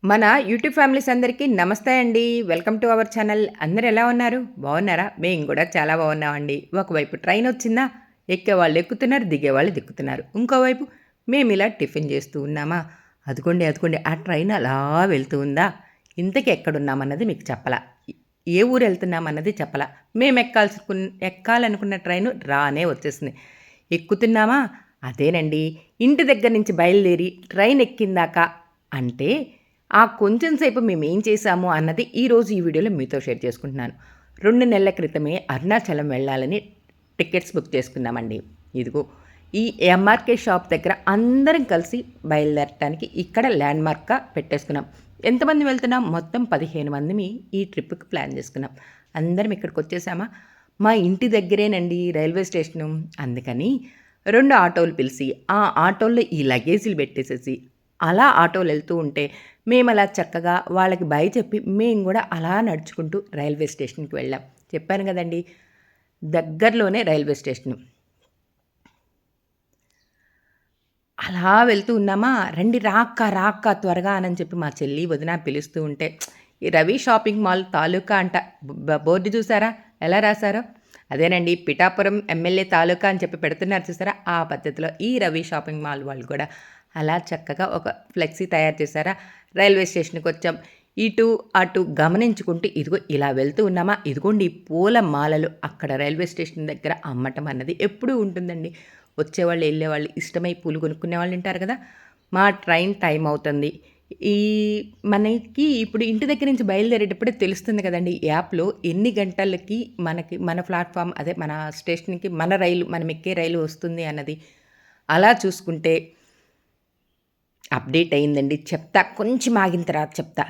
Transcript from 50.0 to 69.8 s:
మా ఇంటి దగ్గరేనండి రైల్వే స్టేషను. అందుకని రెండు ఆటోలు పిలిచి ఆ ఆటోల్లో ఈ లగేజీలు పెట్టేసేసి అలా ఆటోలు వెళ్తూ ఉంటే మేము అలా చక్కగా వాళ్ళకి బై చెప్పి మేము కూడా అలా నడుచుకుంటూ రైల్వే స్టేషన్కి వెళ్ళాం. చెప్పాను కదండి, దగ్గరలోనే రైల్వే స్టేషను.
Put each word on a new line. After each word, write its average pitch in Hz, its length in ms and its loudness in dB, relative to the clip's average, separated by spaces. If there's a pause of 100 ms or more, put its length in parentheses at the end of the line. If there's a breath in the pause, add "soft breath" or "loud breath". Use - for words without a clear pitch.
మా 214 120 6
ఇంటి 190 340 2
దగ్గరేనండి 185 840 0
రైల్వే 165 320 0
స్టేషను. 160 600 -6 (160)
అందుకని 131 640 -4 (420 loud breath)
రెండు 262 280 6
ఆటోలు 175 380 4
పిలిచి 135 440 -4 (140)
ఆ 202 260 2
ఆటోల్లో 220 440 2 (120)
ఈ 151 100 0
లగేజీలు 165 520 0
పెట్టేసేసి 131 680 -6 (400)
అలా 185 240 4
ఆటోలు 175 420 4
వెళ్తూ 156 280 -2
ఉంటే 147 360 -4 (360 loud breath)
మేము 247 220 6
అలా 214 140 6
చక్కగా 175 680 -2
వాళ్ళకి 185 320 2
బై 156 340 2
చెప్పి 214 220 -2
మేము 214 440 0
కూడా 196 280 0
అలా 175 300 0
నడుచుకుంటూ 160 600 -4 (100)
రైల్వే 147 340 -4
స్టేషన్కి 147 480 -10
వెళ్ళాం. 135 260 -6 (340)
చెప్పాను 190 300 -4
కదండి, 175 400 -4 (800 soft breath)
దగ్గరలోనే 185 800 0
రైల్వే 156 320 0
స్టేషను. 131 440 -8 (3500)